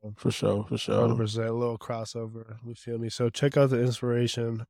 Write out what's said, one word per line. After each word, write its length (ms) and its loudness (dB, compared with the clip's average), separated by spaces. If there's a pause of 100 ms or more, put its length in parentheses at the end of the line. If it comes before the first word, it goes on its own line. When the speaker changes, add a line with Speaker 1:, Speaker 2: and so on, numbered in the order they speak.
(160)
Speaker 1:
For 140 0
sure, 380 2
for 100 -2
sure. 220 0
Speaker 2:
Hundred 160 4
percent, 320 -2
a 40 -2
little 260 -2
crossover. 840 -10
You 120 -12
feel 220 -8
me? 100 -4
So 220 0
check 260 2
out 140 8
The 100 4
Inspiration. 880 0